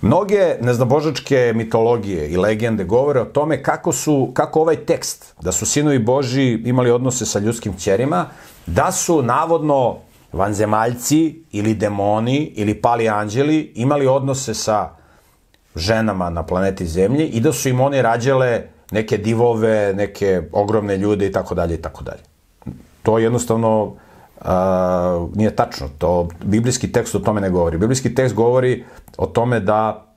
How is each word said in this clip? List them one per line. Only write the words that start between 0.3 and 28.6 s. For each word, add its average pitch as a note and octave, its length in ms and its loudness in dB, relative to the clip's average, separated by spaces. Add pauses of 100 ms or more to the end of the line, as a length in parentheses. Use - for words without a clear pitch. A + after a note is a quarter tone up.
neznabožačke B2 920 2
mitologije A2 720 0
i E2+ 80 -2
legende G#2+ 460 0
govore B2+ 380 2
o G#2+ 40 -2
tome D3+ 380 -2
kako D#3 280 -2
su, C#3 420 0
kako D#3 280 2
ovaj D#3 240 0
tekst, - 560 -4
da E2 100 -4
su G#2+ 140 -4
sinovi D3 340 2
Božji B2+ 680 0
imali B2 260 2
odnose B2 340 0
sa - 140 -2
ljudskim G#2+ 380 -2
ćerima, C3+ 480 0 (400)
da C#3 260 0
su E3+ 300 0
navodno C#3+ 760 2 (340)
vanzemaljci A2 1200 0
ili G#2 240 0
demoni G#2+ 800 0
ili G#2 260 -2
pali A#2 280 2
anđeli A#2 680 -2
imali C3+ 320 0
odnose C3 460 -2
sa G#2 360 -2 (840)
ženama G2+ 540 -2
na E2+ 140 -6
planeti F#2 440 -2
Zemlji G2+ 400 0
i A2+ 120 -4
da C#3 140 2
su C3+ 160 -4
im B2 100 0
one C#3 220 2
rađale A#2+ 640 2 (280)
neke A2 260 0
divove, A2 800 2
neke G2 460 0 (100)
ogromne G#2 460 0
ljude G2+ 300 0
i F#2+ 40 -2
tako F#2 240 -4
dalje E2+ 200 -2
i D#2+ 60 -8
tako - 220 -12
dalje. - 200 -14 (800)
To A2 160 2
jednostavno, A2+ 760 0 (460)
a, F2+ 920 0
nije G#2 200 0
tačno, C#2 420 -4
to F2 300 0 (160)
biblijski A2 480 -2
tekst - 240 -2
o G2 40 2
tome A2 220 0
ne G2 80 0
govori. E2+ 280 0
Biblijski B2 380 0
tekst B2+ 200 0
govori B2 500 2 (320)